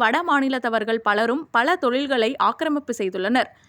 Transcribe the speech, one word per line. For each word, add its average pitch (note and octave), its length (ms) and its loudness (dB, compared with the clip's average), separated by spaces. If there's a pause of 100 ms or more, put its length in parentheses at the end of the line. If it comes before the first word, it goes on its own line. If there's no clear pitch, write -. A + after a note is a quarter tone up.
வட A#3 160 2 (100)
மாநிலத்தவர்கள் A#3+ 800 0
பலரும் A3+ 340 0 (140)
பல A#3+ 140 2 (160)
தொழில்களை B3+ 440 0 (200)
ஆக்கிரமிப்பு D4 500 -2
செய்துள்ளனர். G3 500 0 (200)